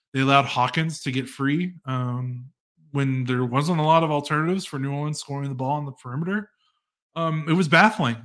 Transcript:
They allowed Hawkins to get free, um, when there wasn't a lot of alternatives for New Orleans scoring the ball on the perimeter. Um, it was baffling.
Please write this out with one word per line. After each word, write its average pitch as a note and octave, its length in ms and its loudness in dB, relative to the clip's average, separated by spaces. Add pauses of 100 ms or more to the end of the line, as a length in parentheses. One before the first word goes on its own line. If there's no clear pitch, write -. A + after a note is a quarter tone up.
(140)
They C3 60 0
allowed C#3 240 6
Hawkins D3+ 580 -2
to C#3+ 80 -4
get B2+ 180 -4
free, E3 460 -2 (100)
um, B2+ 640 -6 (460)
when C3+ 320 0
there B2+ 200 0
wasn't D3 360 0
a - 40 0
lot D#3+ 200 6
of D#3 60 0
alternatives D#3 540 -2
for D3 140 -8
New C#3 140 -4
Orleans D3+ 260 -6
scoring C#3 300 -8
the C3+ 60 -8
ball C3 180 -4
on D3 120 -4
the C#3 80 -10
perimeter. E3+ 560 -6 (680)
Um, D#3+ 320 -2
it D#3+ 40 2
was F3+ 140 4
baffling. E3 580 6